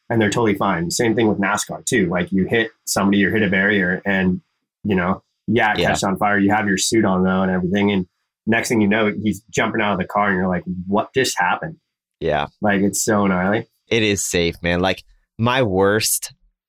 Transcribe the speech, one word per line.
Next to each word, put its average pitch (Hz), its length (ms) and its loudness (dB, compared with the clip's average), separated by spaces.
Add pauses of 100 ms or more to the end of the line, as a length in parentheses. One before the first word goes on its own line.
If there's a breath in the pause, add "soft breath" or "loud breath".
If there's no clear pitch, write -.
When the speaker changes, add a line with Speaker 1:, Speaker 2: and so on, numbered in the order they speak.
(100)
Speaker 1:
and 113 100 0
they're 101 100 2
totally 110 240 2
fine. 87 360 -2
Same 113 260 0
thing 117 120 2
with 90 100 0
nascar 95 480 -4
too. 104 220 0
Like, 90 220 -2
you 95 140 0
hit 113 260 0 (160)
somebody 101 380 2
or 85 80 0
hit 107 100 2
a 95 80 2
barrier 95 540 0
and, 95 360 0 (440)
you 104 100 0
know, 92 280 0 (260)
yeah, 110 240 2
it 90 80 0
Speaker 2:
Yeah. 85 80 2
Speaker 1:
catches 78 160 0
on 95 140 0
fire. 104 200 2
You 98 140 2
have 104 160 0
your 95 100 0
suit 110 260 0
on 92 200 2
though 92 180 2
and 92 80 0
everything. 92 400 0
And 92 160 0 (400)
next 113 220 0
thing 113 120 0
you 101 80 2
know, 107 240 2 (100)
he's 101 280 -4
jumping 113 300 -2
out 104 140 0
of 90 40 -4
the 92 80 -4
car 101 220 0
and 95 80 0
you're 92 120 0
like, 87 140 -2 (240)
"What 98 280 -2
just 131 240 -2
happened?" 113 380 -2 (440)
Speaker 2:
Yeah. 76 260 0 (140)
Speaker 1:
Like, 101 220 0
it's 98 200 -2
so 104 240 2
gnarly. 95 400 0 (220)
Speaker 2:
It 113 140 0
is 101 220 0
safe, 85 380 0
man. 87 180 0
Like, 95 220 -2 (360)
my 123 240 0
worst 98 720 0 (360)